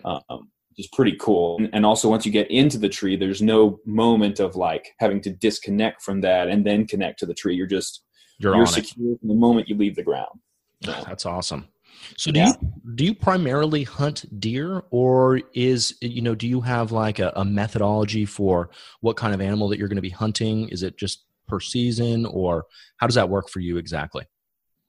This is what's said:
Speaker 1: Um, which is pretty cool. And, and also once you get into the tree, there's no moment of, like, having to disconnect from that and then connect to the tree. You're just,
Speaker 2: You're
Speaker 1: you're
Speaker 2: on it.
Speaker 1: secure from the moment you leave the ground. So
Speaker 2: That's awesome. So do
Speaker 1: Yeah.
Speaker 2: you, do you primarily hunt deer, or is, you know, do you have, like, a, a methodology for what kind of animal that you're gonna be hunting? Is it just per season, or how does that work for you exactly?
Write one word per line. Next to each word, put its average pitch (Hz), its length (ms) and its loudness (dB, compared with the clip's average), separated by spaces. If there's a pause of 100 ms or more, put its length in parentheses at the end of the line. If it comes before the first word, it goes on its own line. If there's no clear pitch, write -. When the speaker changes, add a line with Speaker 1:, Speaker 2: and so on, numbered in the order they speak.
Speaker 1:
Um, 64 460 -10 (200)
which - 100 -20
is - 80 -12
pretty 110 320 2
cool. 87 380 0
And, 107 140 -2
and 107 140 2
also 110 220 4
once 110 180 2
you 104 60 -2
get 104 180 0
into 135 280 2
the 104 100 0
tree, 95 280 -2
there's 98 260 -2
no 110 440 6
moment 107 540 2
of, 92 160 -2
like, 82 420 -4
having 101 220 0
to 101 100 -6
disconnect 104 720 -2
from 98 200 -4
that 92 260 2
and 101 180 2
then 104 180 2
connect 95 360 -4
to 95 60 -4
the 85 80 -6
tree. 90 200 -2
You're 92 140 -2
just, - 340 -4 (360)
Speaker 2:
You're 98 160 2
Speaker 1:
you're 110 80 8
Speaker 2:
on 117 60 6
it. 110 180 -2
Speaker 1:
secure 120 320 -4
from 110 100 -6
the 107 60 2
moment 117 340 4
you 104 80 -4
leave 101 180 0
the 87 80 -6
ground. - 380 -6 (440)
So - 220 -10
Speaker 2:
That's 92 200 -10
awesome. 87 420 -6 (480)
So - 140 -4
do 151 100 4
Speaker 1:
Yeah. 226 120 8 (100)
Speaker 2:
you, - 320 -8
do 131 100 0
you 214 100 2
primarily 151 680 2
hunt 143 420 -4 (160)
deer, 147 500 -4
or 127 520 4 (100)
is, 127 480 0
you 120 220 -4
know, 117 120 0
do 110 140 -4
you 127 140 0
have, 117 300 -2
like, 107 260 0
a, 92 180 0
a 98 80 -2
methodology 104 800 0
for 92 460 0 (300)
what 110 160 0
kind 107 180 -2
of 95 60 -4
animal 101 280 -2
that 101 100 -2
you're 101 100 -6
gonna 98 120 -4
be 92 80 -6
hunting? 110 640 -4
Is 90 120 -8
it 92 140 -8
just - 300 -8 (200)
per 98 140 -6
season, 117 640 -2
or 90 400 -2 (320)
how 120 100 0
does 120 100 2
that 98 120 4
work 95 220 -2
for 95 100 -10
you 87 160 -4
exactly? 76 480 -8 (640)